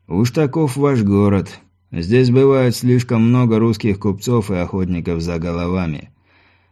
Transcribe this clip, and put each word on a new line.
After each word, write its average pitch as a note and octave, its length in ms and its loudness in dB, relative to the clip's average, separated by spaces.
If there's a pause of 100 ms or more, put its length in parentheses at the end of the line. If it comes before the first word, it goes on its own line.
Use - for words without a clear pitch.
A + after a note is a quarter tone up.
«Уж A2 240 0
таков D3 440 -2
ваш C#3 280 0
город. G2+ 560 0 (320)
Здесь A#2 400 2
бывает C3 440 4
слишком A#2+ 540 2
много A#2+ 300 2
русских G#2+ 400 0
купцов G#2+ 520 -2
и F#2+ 40 -2
охотников F2 640 -4
за E2+ 180 -6
головами. F2 680 -4 (640)